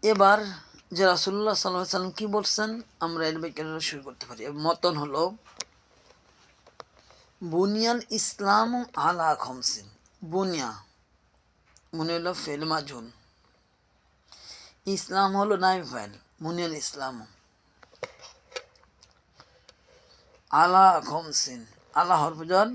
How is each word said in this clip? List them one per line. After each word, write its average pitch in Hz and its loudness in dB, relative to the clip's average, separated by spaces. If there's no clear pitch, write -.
এবার 202 8
যে 190 2
রাসূলুল্লাহ 202 0
সাল্লাল্লাহু 185 -2
আলাইহি 175 -6
ওয়াসাল্লাম 185 -4
কি 214 -4
বলছেন, 214 -2
আমরা 165 -4
এর 160 -6
ব্যাখ্যাটা 160 -8
শুরু 143 -10
করতে 127 -16
পারি। 117 -16
মতন 170 0
হলো 147 -2
বুনিয়াল 214 2
ইসলাম 208 2
আলা 170 0
খামসিন, 120 -6
বুনিয়া 170 -2
মনে 160 -2
হলো 175 -4
ফেল 147 -6
মাজুন, 143 -6
ইসলাম 196 0
হলো 202 2
নাইব 185 2
ফাইল, 104 -10
মুনিয়াল 165 -6
ইসলাম। 135 -8
আলা 180 8
খমসিন, 143 -4
আলা 175 4
হরফ 156 0
jar 190 4